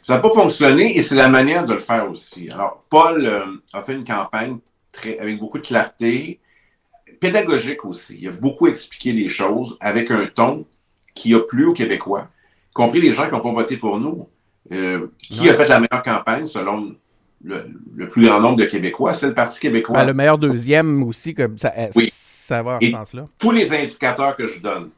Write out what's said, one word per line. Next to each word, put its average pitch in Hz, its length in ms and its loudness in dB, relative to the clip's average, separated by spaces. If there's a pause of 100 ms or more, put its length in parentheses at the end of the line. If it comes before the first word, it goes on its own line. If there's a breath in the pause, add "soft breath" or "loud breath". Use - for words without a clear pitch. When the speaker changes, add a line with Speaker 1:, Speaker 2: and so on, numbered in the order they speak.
Speaker 1:
Ça 127 140 0
a 123 40 2
pas 220 120 4
fonctionné 175 640 4
et 139 60 4
c'est 139 120 -2
la 131 140 8
manière 139 360 4
de 113 80 -2
le 101 60 -2
faire 110 300 -2
aussi. 87 400 -16
Alors, - 400 -8
Paul, 165 340 4
euh, 104 200 -2 (300)
a 101 100 -10
fait 135 100 -10
une 131 100 -10
campagne 113 540 -6 (340)
très, 110 280 -12
avec 107 200 -6
beaucoup 107 200 -10
de - 80 -14
clarté, 117 720 -2 (800)
pédagogique 151 680 0
aussi. 98 360 -16
Il 95 60 -10
a 90 40 -10
beaucoup 135 360 0
expliqué - 460 -4
les 101 160 -2
choses 113 500 -4
avec 113 320 -2
un 104 160 2
ton 139 380 0 (500)
qui 113 180 2
a 113 60 8
plu 135 260 0
aux 170 80 4
Québécois, 98 540 -4 (420)
y - 40 -20
compris 120 260 2
les 147 140 6
gens 127 160 -2
qui - 60 -4
ont 110 40 -2
pas 117 140 -4
voté 117 240 -4
pour 104 220 -4
nous. 165 280 -6 (440)
Euh, 90 360 -4 (100)
qui - 240 -10
Speaker 2:
Ouais. 170 80 8
Speaker 1:
a - 40 8
fait 147 140 4
la 123 120 6
meilleure 117 240 0
campagne 113 420 -2
selon 101 500 -6 (480)
le, 95 220 -10 (300)
le 90 140 -10
plus 113 180 6
grand 104 120 6
nombre 120 180 4
de 107 80 4
Québécois ? 98 480 -2
C'est - 140 -2
le 135 60 0
Parti - 260 -2
québécois. 117 400 -2
Speaker 2:
Ben, 131 60 6
le 135 80 0
meilleur 147 240 4
deuxième 143 680 2
aussi, 120 300 -6
comme 110 240 -4
ça, - 200 -4
euh, 113 180 -4
Speaker 1:
Oui. 117 160 4
Speaker 2:
ça - 500 -8
va 123 140 -4
en 117 40 -6
Speaker 1:
Et 117 80 2
Speaker 2:
ce 117 40 0
sens-là. 120 360 -14 (120)
Speaker 1:
tous 226 120 0
les 202 220 0
indicateurs 139 600 -4
que 120 100 -6
je - 140 -10
donne 90 380 -8